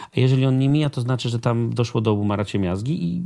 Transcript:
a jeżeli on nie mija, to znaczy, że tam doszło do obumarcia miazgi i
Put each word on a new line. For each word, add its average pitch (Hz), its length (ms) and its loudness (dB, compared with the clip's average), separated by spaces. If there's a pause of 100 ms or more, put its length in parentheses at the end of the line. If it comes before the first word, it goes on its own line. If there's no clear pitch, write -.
(160)
a - 40 2
jeżeli 131 260 4
on 131 120 2
nie 135 100 2
mija, 147 220 2
to 135 100 -6
znaczy, 123 280 -2
że 117 100 -2
tam 117 360 0
doszło 120 260 0
do 113 120 2
obumarcia 104 460 0
miazgi 107 460 -2
i 175 220 -2